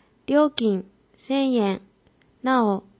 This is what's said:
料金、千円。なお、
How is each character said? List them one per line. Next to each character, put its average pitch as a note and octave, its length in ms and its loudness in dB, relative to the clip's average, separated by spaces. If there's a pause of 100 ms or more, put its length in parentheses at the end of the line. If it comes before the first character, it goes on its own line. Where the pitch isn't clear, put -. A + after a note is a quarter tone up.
(260)
料 D4 220 2
金、 G#3 400 -2 (280)
千 C4+ 380 -2
円。 G3+ 260 0 (640)
な B3+ 200 0
お、 G3 200 -2 (160)